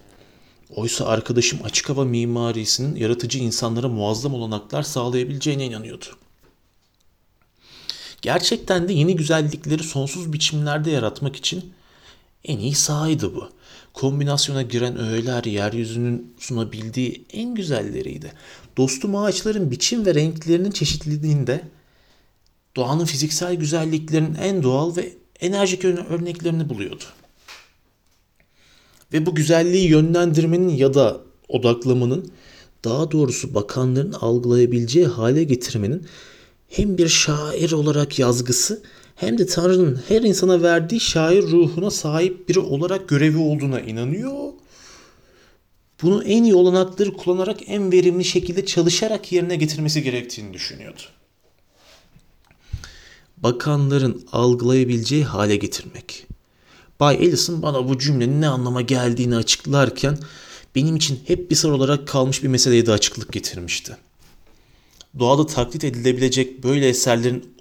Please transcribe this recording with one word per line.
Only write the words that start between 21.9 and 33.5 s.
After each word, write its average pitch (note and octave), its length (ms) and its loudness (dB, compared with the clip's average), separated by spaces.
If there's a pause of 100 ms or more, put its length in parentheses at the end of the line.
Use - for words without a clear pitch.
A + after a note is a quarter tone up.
doğanın C#3 280 0
fiziksel D#3 500 -4
güzelliklerinin D#3 800 -2
en F#3 280 -2
doğal C#3+ 340 0
ve - 200 -8 (240)
enerjik F#3 440 0
örne-, F3 220 0
örneklerini E3 640 -4
buluyordu. G2 360 -8 (2000)
Ve D#3 140 0
bu F3+ 80 0
güzelliği E3+ 540 4
yönlendirmenin E3 800 4
ya C3+ 260 4
da A#2 260 4 (280)
odaklamanın, B2 840 0 (520)
daha D3 260 -2
doğrusu C#3+ 440 0